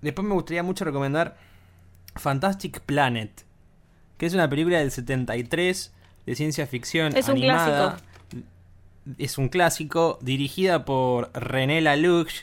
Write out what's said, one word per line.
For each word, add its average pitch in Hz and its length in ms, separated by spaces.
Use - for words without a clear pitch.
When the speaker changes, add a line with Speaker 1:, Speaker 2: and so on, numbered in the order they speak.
Speaker 1:
después 151 260
me 202 60
gustaría 170 280
mucho 185 220
recomendar 143 540
Fantastic 160 680
Planet, 123 640
que - 80
es 170 80
una 170 160
película 165 280
del 143 120
setenta 127 480
y 123 60
tres 180 500
de 123 80
ciencia 151 320
ficción 147 500
Speaker 2:
Es 262 120
un 269 100
Speaker 1:
animada. 151 580
Speaker 2:
clásico. - 100
Speaker 1:
Es - 220
un 135 100
clásico, 165 720
dirigida 139 640
por 127 480
René 131 480
Laloux 160 480